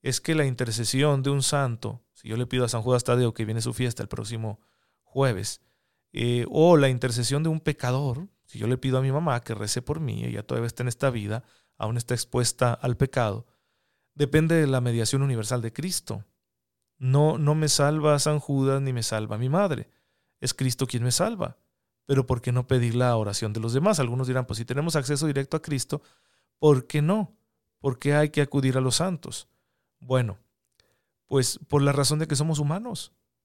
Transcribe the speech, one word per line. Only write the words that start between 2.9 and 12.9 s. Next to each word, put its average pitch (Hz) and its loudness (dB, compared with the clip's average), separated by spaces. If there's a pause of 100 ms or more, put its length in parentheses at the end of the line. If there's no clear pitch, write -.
Tadeo 123 2
que 113 -4
viene 110 -4
su 120 -4
fiesta 120 -4
el - -8
próximo 113 -8 (420)
jueves, 113 -2 (500)
eh, 120 0
o 165 8
la 139 6
intercesión 123 -2
de 160 0
un 156 -2
pecador, 139 -2 (160)
si - -20
yo 107 -4
le 123 0
pido 131 0
a 131 2
mi 135 0
mamá 143 -2
que 117 -8
rece 104 -4
por 160 -6
mí, 113 -4
ella 110 -6
todavía 120 -4
está 120 -6
en 123 -2
esta 131 0
vida, 110 -6 (320)
aún 110 -4
está 120 -4
expuesta 120 0
al 123 -2